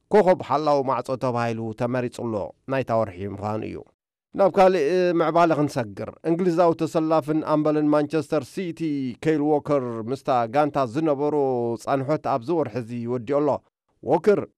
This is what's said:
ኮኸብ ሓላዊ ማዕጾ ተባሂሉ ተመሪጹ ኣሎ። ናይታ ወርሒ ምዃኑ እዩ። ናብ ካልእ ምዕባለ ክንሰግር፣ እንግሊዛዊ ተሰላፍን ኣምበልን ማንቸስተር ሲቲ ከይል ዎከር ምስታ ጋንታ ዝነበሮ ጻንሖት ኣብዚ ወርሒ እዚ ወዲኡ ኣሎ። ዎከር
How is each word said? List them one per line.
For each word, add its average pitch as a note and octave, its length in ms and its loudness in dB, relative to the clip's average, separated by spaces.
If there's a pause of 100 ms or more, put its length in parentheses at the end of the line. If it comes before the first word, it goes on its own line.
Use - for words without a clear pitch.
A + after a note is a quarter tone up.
(100)
ኮኸብ F#3 320 6
ሓላዊ D3 420 2
ማዕጾ B2 320 -2
ተባሂሉ A#2 440 -2 (140)
ተመሪጹ B2 460 -4
ኣሎ። A2+ 160 -4 (300)
ናይታ C3 280 -4
ወርሒ G2+ 240 0 (100)
ምዃኑ G#2 360 -6
እዩ። F#2+ 140 -10 (560)
ናብ F#3 180 4
ካልእ F#3 320 4 (300)
ምዕባለ E3 380 4
ክንሰግር፣ B2+ 580 -2 (120)
እንግሊዛዊ E3+ 540 2
ተሰላፍን D#3+ 680 0
ኣምበልን D3+ 440 2
ማንቸስተር D3 560 0
ሲቲ E3+ 360 -8 (380)
ከይል D#3 240 0
ዎከር D3 420 0 (180)
ምስታ B2 260 -8 (180)
ጋንታ C#3+ 400 0
ዝነበሮ D3 480 -2 (420)
ጻንሖት C#3 500 -2
ኣብዚ A#2+ 240 -2
ወርሒ D#3 260 -2
እዚ A#2 140 -8 (140)
ወዲኡ B2 320 -2
ኣሎ። D3 120 2 (540)
ዎከር E3+ 380 2 (180)